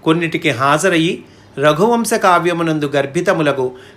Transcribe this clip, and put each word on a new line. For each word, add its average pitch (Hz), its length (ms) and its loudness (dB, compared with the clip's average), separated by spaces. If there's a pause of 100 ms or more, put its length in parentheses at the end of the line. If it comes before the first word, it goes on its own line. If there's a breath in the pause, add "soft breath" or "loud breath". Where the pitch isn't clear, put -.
కొన్నిటికి 165 460 0
హాజరయి 160 720 0 (340 loud breath)
రఘువంశ 208 560 2
కావ్యమునందు 170 720 0
గర్భితములకు 143 840 -2 (240 loud breath)